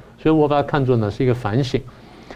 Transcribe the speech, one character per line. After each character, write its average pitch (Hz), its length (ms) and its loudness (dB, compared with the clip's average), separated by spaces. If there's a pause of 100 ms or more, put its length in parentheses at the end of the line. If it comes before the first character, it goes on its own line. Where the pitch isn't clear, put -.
(220)
所 156 80 2
以 160 40 4
我 151 120 4
把 143 140 2
它 139 80 -2
看 139 160 0
作 127 140 2
呢 104 120 -2
是 135 140 -4
一 - 20 2
个 123 60 2
反 120 320 -2
省。 123 160 -4 (560)